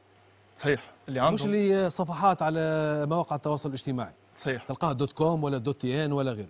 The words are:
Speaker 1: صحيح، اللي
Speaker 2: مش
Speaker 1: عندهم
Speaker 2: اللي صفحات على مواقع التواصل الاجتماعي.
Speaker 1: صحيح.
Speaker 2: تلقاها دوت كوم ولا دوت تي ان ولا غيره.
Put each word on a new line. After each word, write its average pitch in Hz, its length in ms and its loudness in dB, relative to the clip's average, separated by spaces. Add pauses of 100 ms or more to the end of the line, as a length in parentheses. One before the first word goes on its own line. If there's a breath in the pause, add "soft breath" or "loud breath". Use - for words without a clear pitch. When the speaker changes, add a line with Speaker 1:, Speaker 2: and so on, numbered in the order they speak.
(560)
Speaker 1:
صحيح، 143 240 0 (280)
اللي 131 120 -4
Speaker 2:
مش 135 60 4
Speaker 1:
عندهم 208 220 2
Speaker 2:
اللي 196 420 2
صفحات 175 520 2
على 160 180 0 (500)
مواقع 165 260 0
التواصل 151 320 -2
الاجتماعي. 127 440 -6 (220)
Speaker 1:
صحيح. 127 300 -4
Speaker 2:
تلقاها 143 280 -2
دوت 131 200 -2
كوم 160 320 2
ولا 139 140 0
دوت 135 220 -4
تي 131 240 0
ان 147 80 0
ولا 135 200 0
غيره. 104 180 -8